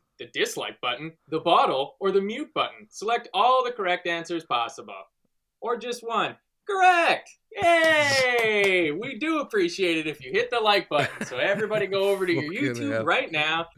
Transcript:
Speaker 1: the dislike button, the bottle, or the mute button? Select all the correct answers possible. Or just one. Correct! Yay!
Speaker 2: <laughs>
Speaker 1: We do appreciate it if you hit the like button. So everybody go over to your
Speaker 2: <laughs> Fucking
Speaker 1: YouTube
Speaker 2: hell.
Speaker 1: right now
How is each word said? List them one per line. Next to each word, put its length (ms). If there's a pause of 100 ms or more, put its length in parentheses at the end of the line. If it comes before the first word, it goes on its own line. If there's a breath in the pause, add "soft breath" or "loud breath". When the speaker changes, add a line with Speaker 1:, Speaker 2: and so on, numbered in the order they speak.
(180)
Speaker 1:
the 140
dislike 480
button, 320 (160)
the 120
bottle, 600
or 120
the 100
mute 320
button? 340
Select 460
all 300
the 80
correct 340
answers 380
possible. 500 (680)
Or 160
just 300
one. 300 (300)
Correct! 640 (340)
Yay! 1300
Speaker 2:
<laughs> 80
Speaker 1:
We 180
do 220
appreciate 580
it 80
if 180
you 80
hit 180
the 100
like 280
button. 380
So 120
everybody 480
go 240
over 160
to 60
your 100
Speaker 2:
<laughs> 120
Fucking 40 (260)
Speaker 1:
YouTube 80
Speaker 2:
hell. 120
Speaker 1:
right 260
now 360 (120)